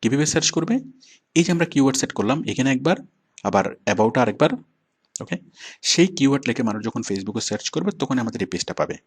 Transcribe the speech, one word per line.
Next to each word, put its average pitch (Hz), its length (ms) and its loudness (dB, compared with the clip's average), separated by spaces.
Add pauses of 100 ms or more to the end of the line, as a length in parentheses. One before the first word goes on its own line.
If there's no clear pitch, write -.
কীভাবে 131 320 2
সার্চ 156 240 2
করবে? 165 180 0 (640)
এই 170 60 6
যে 175 100 -2
আমরা 170 180 2
কিওয়ার্ড 135 280 4
সেট - 180 -2
করলাম 117 200 2 (120)
এখানে 127 260 0
একবার, 156 200 2 (520)
আবার 98 160 4 (280)
about-এ 110 300 2
আরেকবার, 107 280 -2 (720)
ওকে? - 140 -8 (540)
সেই 180 180 6 (100)
কিওয়ার্ড 139 300 2
লিখে 120 200 -2
মানুষ 107 200 -4
যখন 113 200 -6
Facebook-এ 101 400 -4
সার্চ - 260 -6
করবে 180 160 -2 (100)
তখন 135 240 -2
আমাদের 113 200 -6
এই - 80 -10
পেজটা 87 280 -6
পাবে। 147 160 -2 (100)